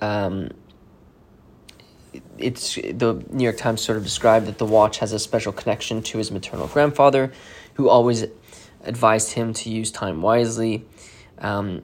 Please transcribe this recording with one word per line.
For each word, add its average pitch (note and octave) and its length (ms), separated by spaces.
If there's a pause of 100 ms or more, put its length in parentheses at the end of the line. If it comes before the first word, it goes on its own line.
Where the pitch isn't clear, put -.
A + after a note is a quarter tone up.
um, G2 460 (1900)
it's, - 380
the A2+ 560
New C3 120
York A2+ 140
Times A2+ 240
sort A2 160
of G#2+ 60
described A2 420
that G#2 140
the A#2 60
watch G#2+ 340
has G#2+ 140
a G#2+ 60
special A2 320
connection A2 520
to - 160
his G#2+ 120
maternal - 360
grandfather, C#3+ 640 (440)
who C3 140
always A#2+ 360 (580)
advised A2 480
him A2+ 220
to - 180
use A2 180
time F2+ 320
wisely. A2+ 640 (540)
Um, G2+ 440